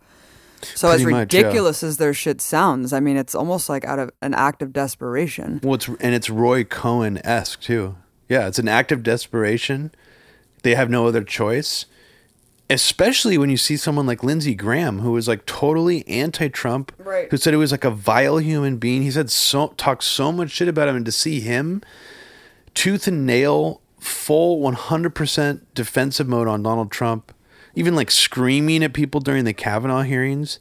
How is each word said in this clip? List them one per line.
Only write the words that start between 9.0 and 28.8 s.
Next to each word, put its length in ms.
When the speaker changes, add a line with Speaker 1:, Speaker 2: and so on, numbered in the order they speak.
Speaker 2:
desperation. 880
They 120
have 140
no 180
other 160
choice. 600
Especially 680
when 100
you 80
see 200
someone 280
like 180
Lindsey 300
Graham, 460
who 140
was, 140
like, 200
totally 600
anti-Trump, 920
Speaker 1:
Right. 320
Speaker 2:
who 60
said 160
he 40
was, 140
like, 140
a 40
vile 480
human 400
being. 240
He 80
said 220
so, 460
talked 260
so 280
much 200
shit 160
about 200
him, 80
and 100
to 60
see 280
him 420
tooth 320
and 180
nail, 560
full 600
one 160
hundred 400
percent 580
defensive 540
mode 200
on 140
Donald 300
Trump, 420
even, 220
like, 160
screaming 720